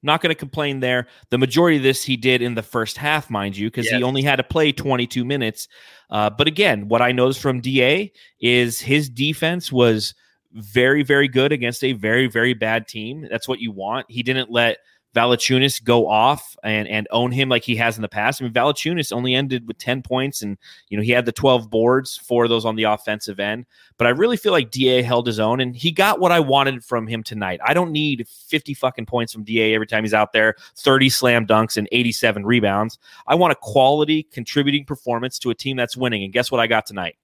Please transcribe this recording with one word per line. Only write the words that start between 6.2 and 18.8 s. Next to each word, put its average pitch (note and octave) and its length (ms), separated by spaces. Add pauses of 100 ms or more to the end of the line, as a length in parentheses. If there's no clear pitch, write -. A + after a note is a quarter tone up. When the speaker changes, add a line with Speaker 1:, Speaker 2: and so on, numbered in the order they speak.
Speaker 1:
but A#2+ 160
again, D#3 420
what A#2 140
I B2 100
noticed B2+ 280
from B2+ 200
D B2+ 220
A F3 300 (280)
is A#2+ 400
his C#3+ 300
defense D#3 600
was A#2 420 (380)
very, B2 500
very C#3 260
good C3 240
against A#2+ 320
a B2+ 80
very, A#2 360
very A#2 260
bad A2 340
team. B2 420
That's A2+ 180
what B2 120
you A2+ 120
want. G2+ 360
He A#2+ 140
didn't B2+ 280
let A#2 280 (360)
Valanciunas B2 680
go A#2+ 240
off A#2 560
and, G#2+ 240
and G#2+ 240
own B2 220
him C3 160
like A#2+ 160
he A#2+ 120
has A2+ 200
in A2+ 60
the G#2 60
past. A2+ 320
I C3+ 40
mean, A#2 80
Valanciunas C#3+ 580